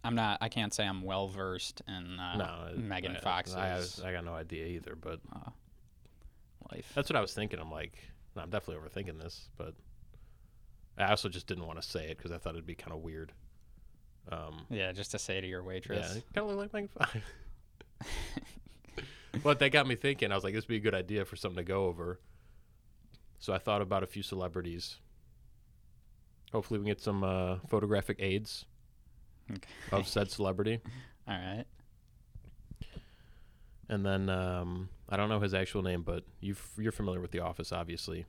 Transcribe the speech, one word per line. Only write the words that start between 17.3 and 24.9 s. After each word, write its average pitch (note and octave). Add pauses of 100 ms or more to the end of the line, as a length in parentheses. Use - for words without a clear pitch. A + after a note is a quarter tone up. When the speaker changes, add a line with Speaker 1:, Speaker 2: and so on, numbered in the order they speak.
Speaker 2:
<laughs> - (1040)
But C#3+
that C#3
got C#3
me B2
thinking. C3+
I G2
was F#2+
like, G2
"This A2
would -
be A#2
a G#2+
good G#2+
idea G2
for -
something F#2
to F2+
go F#2+
over." E2+ (1200)
So -
I F#2
thought G#2
about F#2+
a -
few -
celebrities. F2+ (1500)